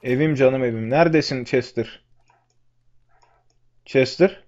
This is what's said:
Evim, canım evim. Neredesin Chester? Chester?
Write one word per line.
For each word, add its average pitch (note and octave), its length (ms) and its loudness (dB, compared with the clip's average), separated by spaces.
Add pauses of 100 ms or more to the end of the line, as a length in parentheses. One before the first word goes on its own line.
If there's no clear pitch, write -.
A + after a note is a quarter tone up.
Evim, C#3 320 0
canım C3 300 2
evim. A2+ 260 -6
Neredesin D3 540 0
Chester? - 560 -4 (1800)
Chester? C3+ 640 0